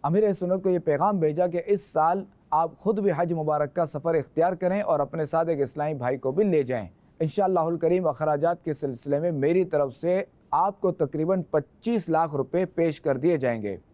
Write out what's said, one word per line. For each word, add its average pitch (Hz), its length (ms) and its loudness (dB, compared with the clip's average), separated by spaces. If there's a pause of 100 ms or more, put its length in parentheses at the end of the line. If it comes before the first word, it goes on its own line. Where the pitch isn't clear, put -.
امیر 196 320 2
سنت 185 300 -2
کو 190 60 2
یہ 180 100 2
پیغام 170 400 0
بھیجا 156 280 2
کہ 170 180 -2
اس 202 160 0
سال 170 420 0 (260)
آپ 165 300 0
خود 202 200 0
بھی 196 180 2
حج 170 160 0
مبارک 151 420 -2
کا 175 100 2
سفر 156 280 -2
اختیار 160 400 2
کریں 185 280 -2
اور 156 180 0
اپنے 151 260 -2
ساتھ 165 240 -2
ایک 147 120 0
اسلامی 147 320 -4
بھائی 131 240 -2
کو 131 140 -4
بھی 180 120 0
لے 165 200 2
جائیں۔ 113 240 -4 (320)
انشاءاللہ 185 400 0
الکریم 170 480 0
اخراجات 151 560 0
کے 156 100 -4
سلسلے 139 460 -4
میں 175 120 0
میری 160 340 2
طرف 147 280 0
سے 180 300 -2 (280)
آپ 185 300 0
کو 185 100 2
تقریباً 165 500 0 (100)
پچیس 175 580 -2
لاکھ 160 260 0
روپے 165 300 0
پیش 170 360 -2
کر 135 160 0
دیے 160 200 2
جائیں 120 240 -2
گے۔ 98 160 -6 (160)